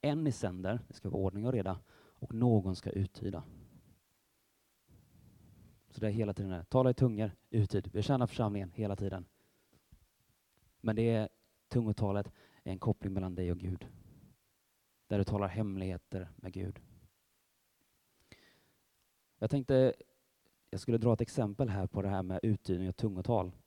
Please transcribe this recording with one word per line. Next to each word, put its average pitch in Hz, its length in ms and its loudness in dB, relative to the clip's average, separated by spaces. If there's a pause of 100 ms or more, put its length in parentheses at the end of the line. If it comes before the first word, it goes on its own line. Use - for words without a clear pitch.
en 147 260 0
i 131 40 4
sänder", 92 560 -2
det - 60 -18
ska - 160 -8
vara 98 140 0
ordning 98 220 0
och 127 80 2
reda, 95 260 -2 (120)
"och - 420 -14
någon 110 420 4
ska - 140 -8
uttyda." 95 540 -4 (2500)
Så - 100 -14
det 110 80 0
är 104 40 2
hela 104 220 0
tiden 95 180 -4
här. 87 120 -6
Tala 131 260 4
i 123 40 4
tungor, 110 380 2 (180)
uttyd. 101 420 0
Betjäna 123 360 2
församlingen 101 440 -2
hela 101 240 -4
tiden. 95 300 -6 (1600)
Men 110 140 0
det 113 140 4
är, 110 200 2 (380)
tungotalet 104 640 0 (320)
är - 80 -6
en 92 80 -6
koppling 101 340 -2
mellan 92 220 -4
dig 90 160 -2
och 87 60 0
Gud. 92 300 -6 (1200)
Där 104 100 -2
du 98 60 4
talar 101 240 0
hemligheter 92 880 -6
med 87 180 -12
Gud. 98 260 -8 (2500)
Jag 113 120 -4
tänkte, 131 440 4 (760)
jag 95 100 -8
skulle 117 180 2
dra 113 160 6
ett 107 80 2
exempel 113 480 -2
här 95 180 -2
på - 140 -2
det 98 80 0
här 95 140 0
med 92 200 -2
uttydning 95 460 0
och 90 60 -4
tungotal. 95 560 0 (160)